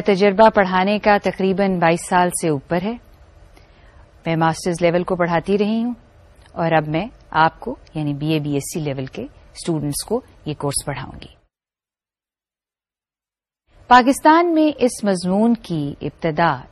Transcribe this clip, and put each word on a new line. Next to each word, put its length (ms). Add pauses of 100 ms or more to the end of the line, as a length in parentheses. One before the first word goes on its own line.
تجربہ 440
پڑھانے 500
کا 240
تقریباً 560
بائیس 300
سال 220 (120)
سے 60
اوپر 340
ہے۔ 100 (1300)
میں 100
ماسٹرز 460
لیول 220
کو 120
پڑھاتی 420
رہی 260
ہوں 100 (580)
اور 200
اب 160
میں 180 (240)
آپ 300
کو، 160 (180)
یعنی 200
بی 180
اے، 60
بی 140
ایس 100 (120)
سی 60
لیول 260
کے 160
اسٹوڈنٹس 840
کو 160 (240)
یہ 140
کورس 280
پڑھاؤں 360
گی۔ 120 (2500)
پاکستان 640
میں 240
اس 260
مضمون 500
کی 460
ابتدا، 560 (160)